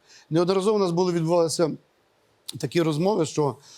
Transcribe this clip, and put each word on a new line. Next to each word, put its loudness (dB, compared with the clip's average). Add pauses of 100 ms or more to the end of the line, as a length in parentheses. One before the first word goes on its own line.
(300)
Неодноразово 2
у 2
нас 0
були, 0
відбувалися 0 (840)
такі -2
розмови, 0
що, -2 (220)